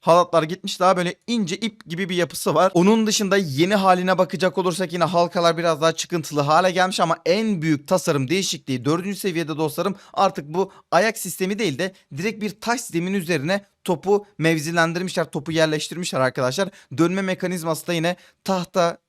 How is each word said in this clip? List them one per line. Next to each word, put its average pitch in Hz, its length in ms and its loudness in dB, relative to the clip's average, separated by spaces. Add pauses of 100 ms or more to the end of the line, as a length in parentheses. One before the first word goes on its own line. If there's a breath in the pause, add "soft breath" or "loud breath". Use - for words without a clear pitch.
Halatlar 170 420 4
gitmiş, 180 380 -6
daha 185 160 4
böyle 175 180 -2 (120)
ince 214 300 -2
ip - 300 -8
gibi 170 220 -6
bir 180 80 -4
yapısı 160 380 -2
var. 180 200 4
Onun 214 320 6
dışında 202 300 0
yeni 170 380 0
haline 185 440 4
bakacak 180 400 0
olursak 180 340 -2
yine 175 120 0
halkalar 170 540 2
biraz 165 240 0
daha 165 100 4
çıkıntılı 156 480 -4
hale 160 300 4
gelmiş 185 300 0
ama 165 260 0
en 196 360 0
büyük 147 260 -2
tasarım 147 400 0
değişikliği 156 560 -4
dördüncü 180 340 -2
seviyede 160 380 -4
dostlarım 165 400 -2 (180 loud breath)
artık 180 340 0
bu 185 240 -2 (180 loud breath)
ayak 202 280 2
sistemi 190 400 -4
değil 165 200 -2
de 185 140 -4 (240 soft breath)
direkt 214 260 -4
bir 208 180 -6
taş 233 200 -2
zemin 175 340 -4
üzerine 175 500 -2 (200)
topu 190 420 0 (120 loud breath)
mevzilendirmişler, 165 920 0
topu 160 220 -8
yerleştirmişler 160 680 -2
arkadaşlar. 131 480 0 (300 loud breath)
Dönme 180 240 2
mekanizması 180 640 -4
da 180 60 -4
yine 170 240 0 (280 soft breath)
tahta 180 540 0 (100)